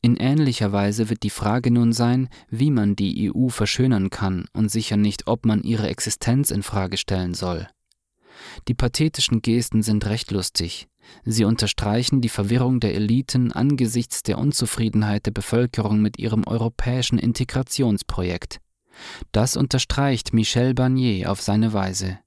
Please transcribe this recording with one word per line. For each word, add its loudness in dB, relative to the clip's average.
In 4
ähnlicher 2
Weise 2
wird -4
die -2
Frage 0
nun 4
sein, 2
wie 2
man 2
die 0
E 0
U 0
verschönern 0
kann -4
und 0
sicher -2
nicht, 0
ob 0
man 2
ihre -2
Existenz 0
in -2
Frage -4
stellen -2
soll. -6
Die 0
pathetischen 0
Gesten 2
sind 2
recht -4
lustig. -4
Sie 2
unterstreichen 2
die 0
Verwirrung 0
der 0
Eliten 0
angesichts 0
der -2
Unzufriedenheit 0
der -2
Bevölkerung 0
mit -2
ihrem -2
europäischen -2
Integrationsprojekt. -2
Das 2
unterstreicht 0
Michel 2
Barnier 0
auf -2
seine 2
Weise. -4